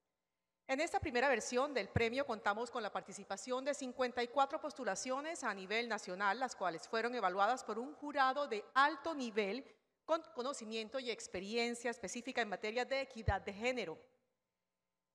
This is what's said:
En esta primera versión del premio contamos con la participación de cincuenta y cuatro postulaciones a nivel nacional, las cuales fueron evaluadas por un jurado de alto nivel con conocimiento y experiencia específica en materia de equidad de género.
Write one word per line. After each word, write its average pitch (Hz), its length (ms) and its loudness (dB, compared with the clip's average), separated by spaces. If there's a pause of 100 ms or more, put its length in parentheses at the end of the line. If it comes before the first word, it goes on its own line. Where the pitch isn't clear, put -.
(680)
En 269 120 2
esta 339 200 0
primera 254 280 4
versión 254 460 2
del 196 140 0
premio 240 360 2
contamos 220 460 0
con 233 140 -4
la 190 80 -4
participación 202 720 -4
de 277 100 2
cincuenta 247 480 -2
y 240 60 0
cuatro 277 320 2
postulaciones 269 840 -4
a 226 100 0
nivel 196 360 -2
nacional, 202 500 0
las 254 160 -2
cuales 170 320 -2
fueron 233 300 0
evaluadas 202 480 4
por 220 160 -4
un 277 140 -6
jurado 285 520 2
de 214 180 -4 (100)
alto 302 420 4
nivel 220 500 0 (380)
con 320 180 2 (100)
conocimiento 226 680 -4
y 247 100 -4
experiencia 233 800 -2
específica 240 500 -4
en 220 100 0
materia 214 340 -2
de 269 160 0
equidad 214 420 0
de 196 100 -6
género. 208 460 -2 (1160)